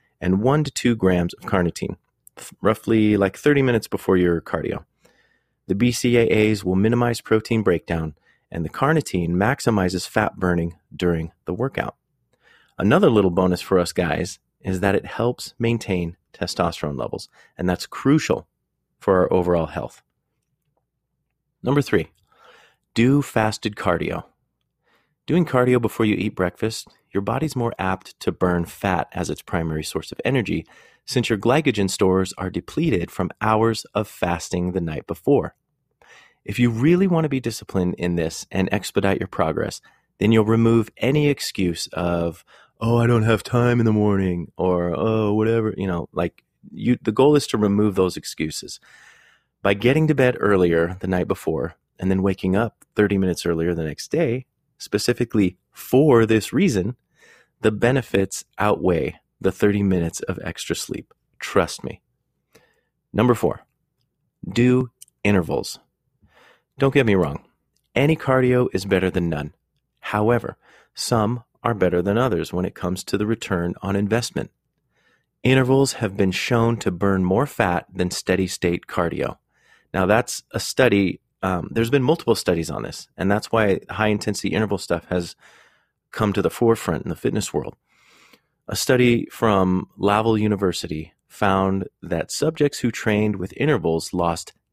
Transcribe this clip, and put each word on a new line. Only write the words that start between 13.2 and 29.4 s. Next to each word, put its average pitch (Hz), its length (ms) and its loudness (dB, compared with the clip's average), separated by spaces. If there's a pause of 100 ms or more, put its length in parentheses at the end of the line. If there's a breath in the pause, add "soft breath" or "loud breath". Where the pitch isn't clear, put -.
bonus 90 280 2
for 92 200 2
us 87 120 0
guys 85 480 -2 (220)
is 92 180 -4
that 98 160 2
it - 100 -2
helps - 540 -4
maintain 104 560 -2 (180)
testosterone 82 640 -4
levels, - 300 -8 (300 soft breath)
and 90 120 -2
that's 90 160 -4
crucial - 640 0 (500)
for 95 220 2
our - 140 2
overall 87 320 2
health. - 360 -10 (1600)
Number 139 200 2
three, 87 260 0 (840 soft breath)
do 135 280 4
fasted 110 540 -2
cardio. 85 480 -2 (1040)
Doing 170 200 2
cardio 123 360 2
before 113 240 0
you 107 100 2
eat 101 200 -4
breakfast, 101 520 -4 (240 soft breath)
your 101 100 -2
body's 127 340 -4
more 117 220 -2
apt - 440 -6
to - 100 -2
burn 87 340 0
fat 90 460 -2
as 82 180 -4
its 78 120 -8